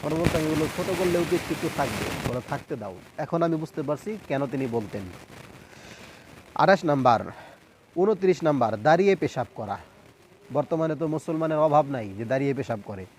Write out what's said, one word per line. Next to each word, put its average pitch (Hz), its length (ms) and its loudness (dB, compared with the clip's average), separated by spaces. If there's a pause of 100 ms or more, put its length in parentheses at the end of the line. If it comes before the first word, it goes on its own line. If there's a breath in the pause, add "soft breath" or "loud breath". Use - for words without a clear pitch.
আমরা 151 120 -2
বলতাম, 165 260 2
"এগুলো 156 260 2 (100)
ছোট 175 80 -2 (140)
করলেও 175 300 4
কি 175 80 2 (120)
কিছু 160 280 -2
থাকবে? 107 540 -2
ওরা 123 180 -4
থাকতে 143 260 -6
দাও।" 104 200 -10 (220)
এখন 165 260 0
আমি 165 120 2
বুঝতে 156 280 -6
পারছি 151 340 -4 (100)
কেন 139 180 0
তিনি 131 220 -2
বলতেন। 113 340 -4 (1500 loud breath)
আঠাশ 185 300 4
নাম্বার, 127 340 4 (760 loud breath)
ঊনত্রিশ 185 460 2
নাম্বার, 117 400 2
দাঁড়িয়ে 180 320 6
পেশাব 135 400 -4
করা। 101 220 -6 (760)
বর্তমানে 160 420 0
তো 156 120 -4
মুসলমানের 156 500 -2
অভাব 151 320 6
নাই 117 280 -4
যে 113 80 -6
দাঁড়িয়ে 135 280 0
পেশাব 123 320 -4
করে। 95 200 -10 (140)